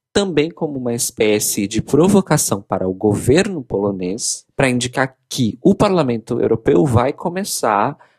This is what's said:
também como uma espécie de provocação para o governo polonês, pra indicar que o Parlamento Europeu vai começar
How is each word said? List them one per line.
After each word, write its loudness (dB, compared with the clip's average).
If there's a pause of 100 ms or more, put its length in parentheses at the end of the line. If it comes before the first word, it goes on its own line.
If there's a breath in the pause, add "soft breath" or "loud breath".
(120)
também 0
como -6
uma -4
espécie 0
de -4
provocação 2
para -4
o -2
governo 0
polonês, -6 (100)
pra 2
indicar -2 (120)
que -2
o 4
Parlamento 0
Europeu 2
vai 2
começar -2 (220 soft breath)